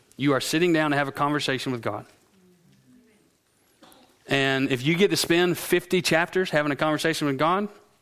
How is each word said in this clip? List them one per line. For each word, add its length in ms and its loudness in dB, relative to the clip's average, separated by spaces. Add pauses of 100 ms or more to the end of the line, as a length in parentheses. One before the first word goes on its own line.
(160)
you 160 0
are 80 2
sitting 320 0
down 200 2
to 60 0
have 120 0
a 20 -8
conversation 600 -2
with 80 -6
God. 240 -8 (2250)
And 460 0
if 140 -2
you 100 2
get 140 4
to 80 0
spend 400 2
fifty 440 0
chapters 480 0
having 220 0
a 60 -4
conversation 500 0
with 100 -2
God, 300 0 (340)